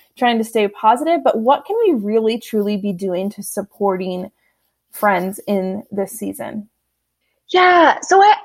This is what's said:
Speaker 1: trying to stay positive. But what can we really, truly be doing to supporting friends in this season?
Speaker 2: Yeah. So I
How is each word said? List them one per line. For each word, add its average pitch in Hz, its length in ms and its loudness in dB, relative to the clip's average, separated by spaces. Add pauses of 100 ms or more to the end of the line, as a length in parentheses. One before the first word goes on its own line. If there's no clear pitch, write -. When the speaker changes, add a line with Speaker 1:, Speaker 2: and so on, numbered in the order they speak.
(180)
Speaker 1:
trying 233 200 2
to 226 60 -2
stay 220 240 0
positive. 262 560 0
But 226 160 0
what 277 260 2
can 415 120 -4 (100)
we 349 60 4
really, 220 440 0
truly 208 400 -4
be 202 160 -4
doing 190 380 -4
to 202 100 -16
supporting 185 880 -4 (600)
friends 190 560 0
in 190 420 -4
this 190 220 -6
season? 208 580 -10 (800)
Speaker 2:
Yeah. 359 520 4
So 381 200 4
I 415 240 6